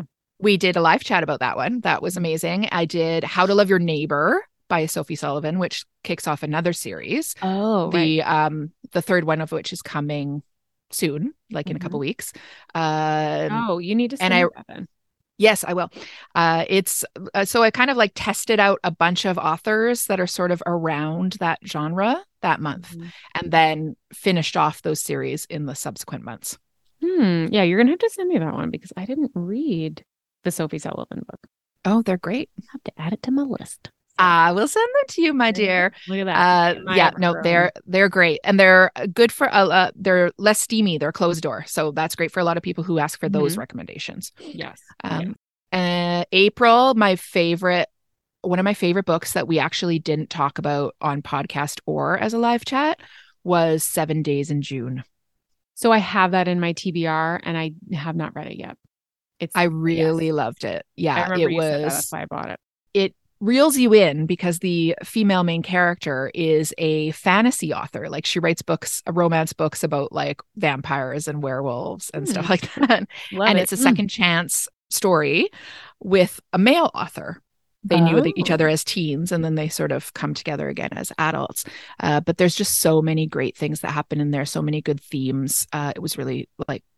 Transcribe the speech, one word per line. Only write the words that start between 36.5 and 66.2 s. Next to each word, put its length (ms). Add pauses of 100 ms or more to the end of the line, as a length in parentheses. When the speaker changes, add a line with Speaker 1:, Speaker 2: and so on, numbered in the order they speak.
Speaker 1:
Uh, 60
Speaker 2:
My 140
Speaker 1:
yeah, 100
Speaker 2:
ever 120
Speaker 1:
no, 120
Speaker 2:
growing. 120
Speaker 1:
they're, 280 (140)
they're 240
great. 340
And 160
they're 320 (220)
good 180
for, 220
uh, 140
uh, 280
they're 420
less 220
steamy. 380
They're 160
closed 280
door. 260
So 240
that's 240
great 160
for 100
a 20
lot 140
of 60
people 200
who 160
ask 200
for 100
those 240
Speaker 2:
Mm-hmm. 80
Speaker 1:
recommendations. 800
Speaker 2:
Yes. 420 (240)
Speaker 1:
Um, 300 (360)
Speaker 2:
Yes. 500
Speaker 1:
uh, 120
April, 600
my 200
favorite, 720 (540)
one 180
of 60
my 80
favorite 320
books 280
that 140
we 120
actually 400
didn't 300
talk 280
about 420
on 220
podcast 640
or 320
as 160
a 40
live 280
chat 340 (460)
was 400
Seven 360
Days 300
in 100
June. 420 (720)
Speaker 2:
So 180
I 60
have 320
that 180
in 100
my 140
T 180
B 140
R 360
and 160
I 140 (240)
have 220
not 180
read 120
it 100
yet. 180 (640)
It's 160
Speaker 1:
I 80
Speaker 2:
yes. 80
Speaker 1:
really 600
loved 320
it. 200 (120)
Yeah, 180
Speaker 2:
I 140
remember 180
Speaker 1:
it 60
Speaker 2:
you 80
said 180
that. 60
Speaker 1:
was 80
Speaker 2:
That's 180
why 120
I 20
bought 240
it. 100 (340)
Speaker 1:
It 220 (240)
reels 380
you 160
in 320
because 340
the 360 (100)
female 400
main 180
character 680